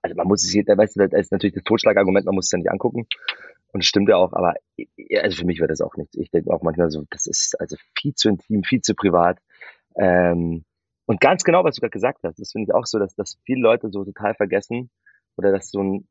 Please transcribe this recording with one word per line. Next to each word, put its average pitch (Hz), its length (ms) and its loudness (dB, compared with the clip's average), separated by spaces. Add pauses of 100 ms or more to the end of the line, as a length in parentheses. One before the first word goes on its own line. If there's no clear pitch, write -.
also 87 140 -6
man 87 100 0
muss 98 180 2
es, 95 100 -6
jeder, 101 220 4
weißt 107 200 2
du, 98 100 4
das 101 140 2
ist - 120 -4
natürlich 98 220 -2
das 95 100 -8
Totschlagargument, 98 600 2
man 92 100 -2
muss 92 120 -2
es - 60 -2
ja 92 60 -2
nicht 82 120 -2
angucken 117 360 -4 (680)
und 92 80 -4
es - 60 -2
stimmt 101 220 2
ja 101 80 6
auch, 90 160 2
aber 87 220 0 (220)
ich, - 120 -14 (340)
also 95 140 -2
für 87 100 -4
mich 85 120 0
wäre 80 100 2
das 78 120 -4
auch 78 160 -4
nichts. - 200 -10
Ich - 140 -8
denke 80 220 0
auch 85 100 0
manchmal 82 280 0
so, 76 200 -8
das - 160 -10
ist - 340 -6
also 80 160 -8 (220)
viel 143 160 -4
zu - 140 0
intim, 101 360 0
viel - 180 0
zu 104 120 -2
privat. 87 440 2 (580)
Ähm, 87 680 2 (420)
und 214 140 -2
ganz 165 240 2
genau, 175 200 4
was 147 100 0
du - 60 -14
gerade 113 100 -4
gesagt 117 320 -4
hast, 82 160 -8
das - 140 -16
finde 110 180 -4
ich - 40 2
auch 117 120 0
so, 110 120 -4
dass, 98 160 -2
dass - 300 -10
viele 131 160 -4
Leute 113 300 2
so 98 140 -8
total 101 300 -6
vergessen 107 560 -4 (460)
oder 98 160 2
dass 98 180 -4
so 98 120 -4
ein 98 280 -4